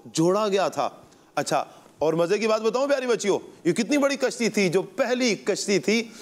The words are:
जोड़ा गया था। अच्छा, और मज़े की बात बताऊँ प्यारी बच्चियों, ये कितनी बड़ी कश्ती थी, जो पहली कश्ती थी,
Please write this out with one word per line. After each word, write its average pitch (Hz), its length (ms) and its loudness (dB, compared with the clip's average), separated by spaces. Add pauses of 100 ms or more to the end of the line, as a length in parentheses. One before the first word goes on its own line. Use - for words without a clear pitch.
जोड़ा 180 400 0
गया 190 220 0
था। 131 180 -2 (500)
अच्छा, 143 280 0 (360)
और 160 140 2
मज़े 170 240 0
की 220 80 0
बात 220 140 0
बताऊँ 233 260 0
प्यारी 262 200 0
बच्चियों, 202 300 0 (300)
ये 170 60 2
कितनी 226 240 0
बड़ी 277 180 2
कश्ती 233 340 -2
थी, 202 200 2
जो 180 120 2 (160)
पहली 247 380 0 (120)
कश्ती 196 320 0
थी, 214 200 2 (220)